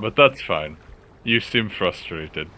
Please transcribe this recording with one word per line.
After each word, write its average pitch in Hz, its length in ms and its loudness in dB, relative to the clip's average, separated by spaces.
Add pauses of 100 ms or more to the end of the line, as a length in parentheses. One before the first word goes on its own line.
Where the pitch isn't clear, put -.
But 107 140 -4
that's 135 260 6
fine. 78 360 -4 (460)
You 117 160 2
seem 113 300 0
frustrated. 80 880 -6